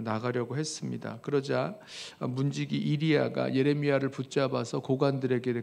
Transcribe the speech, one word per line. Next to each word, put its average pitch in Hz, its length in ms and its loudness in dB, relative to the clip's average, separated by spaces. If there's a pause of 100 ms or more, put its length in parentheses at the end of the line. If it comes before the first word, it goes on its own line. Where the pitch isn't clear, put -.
나가려고 120 540 -2
했습니다. 120 640 -6
그러자 143 560 0 (420)
문지기 139 560 -2
이리야가 143 800 2
예레미야를 139 560 4
붙잡아서 131 720 -2
고관들에게 127 840 2